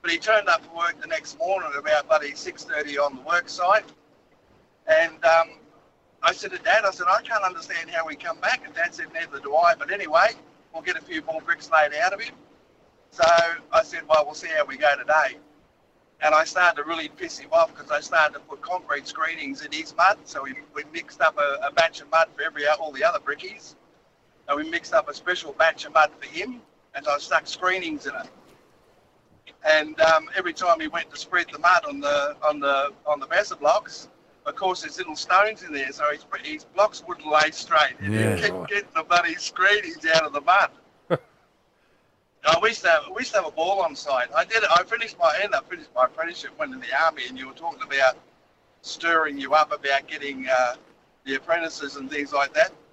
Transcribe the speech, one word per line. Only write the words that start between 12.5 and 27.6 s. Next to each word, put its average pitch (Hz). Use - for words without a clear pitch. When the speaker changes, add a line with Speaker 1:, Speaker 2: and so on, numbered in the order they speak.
Speaker 1:
So -
I 160
said, 165
"Well, 151
we'll 147
see 175
how 151
we 135
go 143
today." 131
And 151
I 156
started 175
to 147
really 160
piss 165
him 139
off 165
'cause 147
I 147
started 151
to 147
put 143
concrete 147
screenings 156
in 147
his 151
mud. 190
So 139
we, 135
we 147
mixed 165
up 160
a, 143
a 143
batch 165
of 143
mud 160
for 143
every, 147
all 151
the 135
other 160
brickies. -
And 143
we 156
mixed 170
up 156
a 143
special 165
batch 156
of 151
mud 156
for 135
him, 220
and 143
I 143
stuck 156
screenings 180